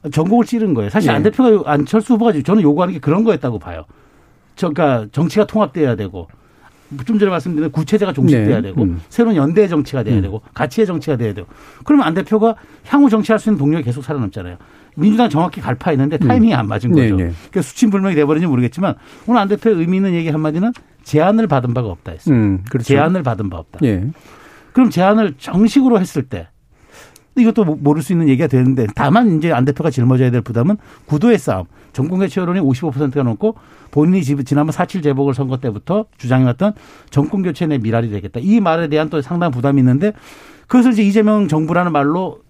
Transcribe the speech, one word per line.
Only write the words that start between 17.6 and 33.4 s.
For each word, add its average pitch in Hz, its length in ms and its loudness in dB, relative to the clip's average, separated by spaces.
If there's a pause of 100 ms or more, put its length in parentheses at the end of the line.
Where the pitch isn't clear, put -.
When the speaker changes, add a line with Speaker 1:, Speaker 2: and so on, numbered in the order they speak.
Speaker 1:
수치인불명이 196 520 0
돼버린지 151 320 2
모르겠지만 131 500 -2 (300)
오늘 233 140 2
안 196 80 0
대표의 208 300 0
의미 170 200 0
있는 190 160 0
얘기 165 160 -2
한마디는 156 420 -2 (320)
"제안을 196 440 2
받은 123 260 0
바가 120 140 -4
없다." 90 240 -12
했어요. 135 240 0
Speaker 2:
음, 98 340 2
그렇죠. 120 200 -4
Speaker 1:
"제안을 180 340 2
받은 107 260 -4
바 85 80 -10
없다." - 260 -18
Speaker 2:
예. 110 280 0 (640)
Speaker 1:
그럼 254 180 4
제안을 196 480 2
정식으로 226 600 2
했을 156 240 -4
때 82 260 -10 (840)
이것도 226 300 4
모-, 156 100 0
모를 151 260 0
수 180 120 -4
있는 165 160 2
얘기가 135 180 2
되는데, 127 380 2 (100)
다만 170 420 2
이제 165 140 0
안 131 140 2
대표가 147 240 -2
짊어져야 127 420 2
될 120 100 0
부담은 123 360 -2 (300)
구도의 208 320 2
싸움. 92 260 -4 (260)
정권 170 280 -2
개최 190 220 -2
여론이 180 180 -2
오십오 135 320 -2
퍼센트가 135 320 -2
넘고 127 320 -2 (360)